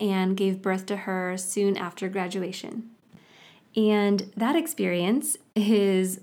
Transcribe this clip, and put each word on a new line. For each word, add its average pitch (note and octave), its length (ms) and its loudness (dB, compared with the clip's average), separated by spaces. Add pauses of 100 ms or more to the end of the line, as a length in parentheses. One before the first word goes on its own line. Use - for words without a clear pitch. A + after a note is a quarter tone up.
and F#3+ 340 2
gave F#3+ 280 -2
birth F#3+ 240 0
to G3+ 100 -4
her F#3 400 -4
soon G3+ 400 0
after F#3 320 -6
graduation. F#3 800 -6 (880)
And G#3 600 2
that A#3+ 180 2
experience G3+ 800 0 (180)
is G3 680 2